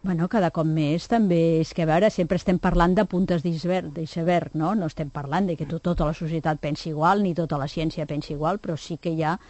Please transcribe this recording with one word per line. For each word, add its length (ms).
Bueno, 260
cada 220
cop 160
més 400
també 540
és 140
que, 80
a 40
veure, 240
sempre 260
estem 220
parlant 360
de 100
puntes 380
d'iceberg, 500
d'iceberg, 600
no? 200
No 120
estem 240
parlant 360
de 100
que 100
to-, 140
tota 260
la 80
societat 440
pensi 300
igual 340
ni 120
tota 240
la 100
ciència 380
pensi 260
igual, 260
però 180
sí 220
que 120
hi 120
ha, 160